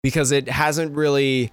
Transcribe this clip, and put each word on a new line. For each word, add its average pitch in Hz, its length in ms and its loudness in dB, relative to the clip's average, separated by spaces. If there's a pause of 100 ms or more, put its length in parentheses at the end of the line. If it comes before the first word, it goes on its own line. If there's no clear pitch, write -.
because 135 280 0
it 139 160 0
hasn't 151 480 -2
really 139 580 0